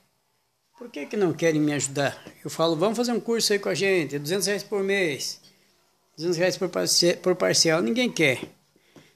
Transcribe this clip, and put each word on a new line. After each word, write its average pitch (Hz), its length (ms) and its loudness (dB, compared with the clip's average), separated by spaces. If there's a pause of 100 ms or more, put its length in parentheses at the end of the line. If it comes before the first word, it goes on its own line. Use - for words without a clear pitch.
(760)
Por 240 120 -16
que 285 160 -10
que 240 100 -10
não 185 180 2
querem 160 280 2
me 147 120 2
ajudar? 139 480 -2 (220)
Eu 151 60 -10
falo, 165 260 0
"Vamos 202 220 2
fazer 240 140 0
um 220 80 0
curso 220 340 0
aí 202 60 2
com 202 100 -4
a 180 60 -2
gente, 156 440 0
duzentos 175 280 -2
reais 202 160 -2
por 202 200 -4
mês, 190 560 -2 (760)
duzentos 165 220 -2
reais 180 200 0
por 180 120 -2
parce-, 175 480 2
por 185 180 0
parcial", 170 460 2
ninguém 233 300 0
quer. 139 380 0 (680)